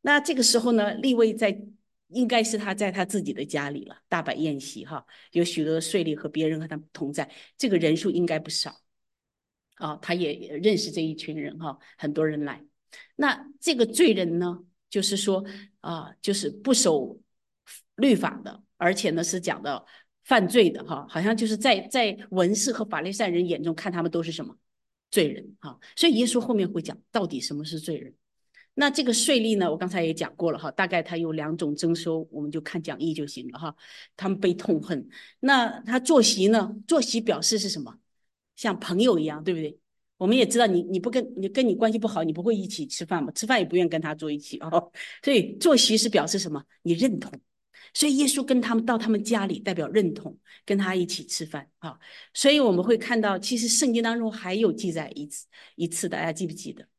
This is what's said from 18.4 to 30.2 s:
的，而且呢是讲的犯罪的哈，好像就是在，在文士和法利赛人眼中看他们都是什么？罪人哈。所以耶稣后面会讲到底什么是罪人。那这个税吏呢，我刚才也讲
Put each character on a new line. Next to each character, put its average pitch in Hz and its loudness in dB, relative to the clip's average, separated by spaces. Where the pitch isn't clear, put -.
的， - -14
而 175 2
且 190 0
呢 165 0
是 180 -2
讲 170 -4
的 131 -6
犯 214 4
罪 208 6
的 - -4
哈， 143 -10
好 165 -4
像 220 2
就 226 0
是 214 -2
在， 214 4
在 226 0
文 185 4
士 233 -2
和 220 -4
法 170 -6
利 180 -6
赛 202 -2
人 175 2
眼 160 -2
中 160 -2
看 180 -6
他 175 -4
们 170 0
都 170 -2
是 160 -6
什 160 -8
么？ - -16
罪 165 4
人 - -10
哈。 135 -16
所 330 6
以 285 6
耶 240 4
稣 240 2
后 233 -2
面 240 2
会 170 -4
讲 - -10
到 202 -2
底 147 -6
什 139 -8
么 147 -8
是 156 -8
罪 160 -6
人。 135 -14
那 285 2
这 285 -2
个 240 2
税 262 2
吏 220 2
呢， 175 2
我 156 -2
刚 175 -4
才 180 -2
也 160 0
讲 160 -6